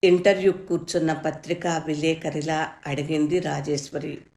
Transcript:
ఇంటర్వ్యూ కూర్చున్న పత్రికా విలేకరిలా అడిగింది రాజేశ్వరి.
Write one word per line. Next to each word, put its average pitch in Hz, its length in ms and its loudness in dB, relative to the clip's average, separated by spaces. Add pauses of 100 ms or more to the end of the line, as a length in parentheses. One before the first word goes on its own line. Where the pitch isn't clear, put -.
ఇంటర్వ్యూ 185 480 6
కూర్చున్న 170 600 -2
పత్రికా 165 640 -4
విలేకరిలా 156 960 -2 (140)
అడిగింది 151 520 0
రాజేశ్వరి. 147 800 -4 (160)